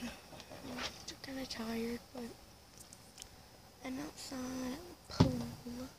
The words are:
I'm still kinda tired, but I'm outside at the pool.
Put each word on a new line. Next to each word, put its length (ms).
I'm 800
still 180
kinda 240
tired, 540
but 120
I'm 160
outside 380
at 460
the 60
pool. 640